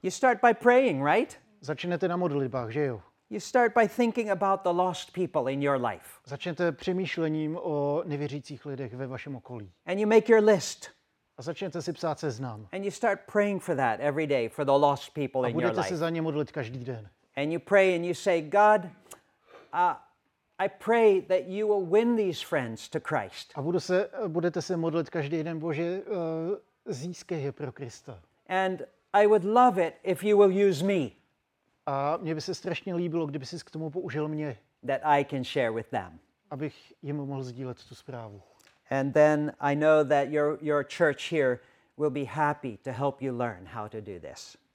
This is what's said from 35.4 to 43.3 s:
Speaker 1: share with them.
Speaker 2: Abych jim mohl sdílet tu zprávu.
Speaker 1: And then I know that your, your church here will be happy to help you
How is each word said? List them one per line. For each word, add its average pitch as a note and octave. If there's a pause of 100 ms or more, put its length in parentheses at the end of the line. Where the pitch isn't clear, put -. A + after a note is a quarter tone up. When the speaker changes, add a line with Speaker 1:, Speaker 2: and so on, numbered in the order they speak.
Speaker 1:
share B2
with A2
them. F2+ (320)
Speaker 2:
Abych D3
jim D3
mohl C#3
sdílet B2+
tu B2
zprávu. A2 (480)
Speaker 1:
And C3+
then D3+
I C#3+
know D3+
that C#3
your, D3
your D3 (120)
church D#3
here C3 (380)
will D3+
be C#3
happy D3
to C3
help C3+
you C3